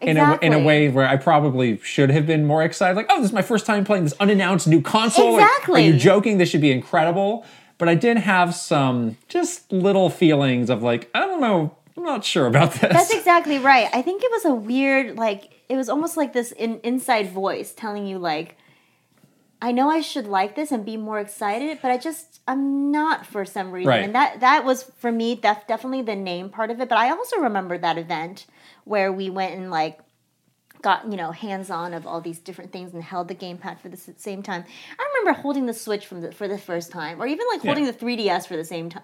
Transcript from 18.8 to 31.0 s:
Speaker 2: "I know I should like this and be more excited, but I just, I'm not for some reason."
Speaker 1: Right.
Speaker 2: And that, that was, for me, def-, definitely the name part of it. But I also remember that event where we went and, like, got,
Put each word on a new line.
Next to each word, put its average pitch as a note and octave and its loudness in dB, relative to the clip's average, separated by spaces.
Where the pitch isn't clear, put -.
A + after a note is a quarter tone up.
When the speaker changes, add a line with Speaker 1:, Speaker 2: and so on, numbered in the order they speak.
Speaker 2:
"I A#3+ -2
know C4 2
I D#4+ 0
should C#4+ -6
like G3+ -2
this D4 -6
and A3 -4
be A3 -10
more G#3+ -6
excited, A3 -6
but C4 0
I B3 0
just, - -12
I'm C#4 -2
not D4+ -2
for G3+ -8
some F#3 -10
reason." F3+ -4
Speaker 1:
Right. B2 4
Speaker 2:
And G#3 -4
that, B3+ 0
that B3+ 4
was, B3+ -2
for - -8
me, A#3 -2
def-, G#3+ -2
definitely B3+ -6
the G#3+ -6
name F#3 -8
part A3 -6
of A#3 -8
it. B3 -4
But A#3 2
I A#3+ 2
also A4 -4
remember G3 -2
that E3 -2
event E3+ -10
where G3 -2
we F#3+ -6
went F#3 -6
and, F#3 -12
like, D#3+ -4
got, G#3 -2